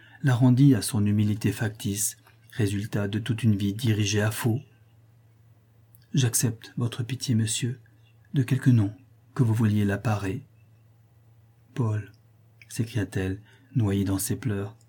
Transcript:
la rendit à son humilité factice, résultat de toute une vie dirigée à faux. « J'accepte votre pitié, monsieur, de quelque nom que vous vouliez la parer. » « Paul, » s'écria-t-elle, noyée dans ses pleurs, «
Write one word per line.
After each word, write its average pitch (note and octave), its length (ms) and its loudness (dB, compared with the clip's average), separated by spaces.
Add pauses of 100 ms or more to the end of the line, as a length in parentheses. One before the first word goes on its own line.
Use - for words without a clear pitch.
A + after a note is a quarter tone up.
(220)
la C3 120 2
rendit B2+ 400 6
à G2+ 60 0
son G#2 240 0
humilité G#2 480 2
factice, G#2 640 -6 (360)
résultat G2+ 560 -2
de G#2+ 100 -4
toute A2+ 240 -4
une G#2+ 140 4
vie G2+ 180 -2
dirigée G#2+ 480 0
à A2 80 2
faux. « A2 300 -2 (1500)
J'accepte A#2 640 0
votre A#2+ 240 -4
pitié, B2 320 -4
monsieur, A2+ 440 -2 (540)
de C#3 100 2
quelque B2+ 280 0
nom G#2+ 220 4 (420)
que - 80 2
vous A2+ 100 2
vouliez G#2+ 320 2
la G2+ 140 0
parer. » « G2+ 480 -4 (1300)
Paul, » G#2+ 380 -4 (560)
s'écria-t-elle, G2 760 -4 (320)
noyée G2+ 300 2
dans G2 140 -2
ses - 180 -4
pleurs, « G2+ 400 -6 (120)